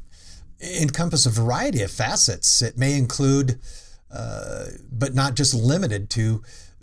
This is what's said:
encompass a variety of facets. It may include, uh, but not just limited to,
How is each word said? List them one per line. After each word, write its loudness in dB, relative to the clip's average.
encompass 0
a 4
variety 2
of -4
facets. 2
It -2
may 2
include, 2
uh, -8
but -2
not 2
just 4
limited 2
to, 0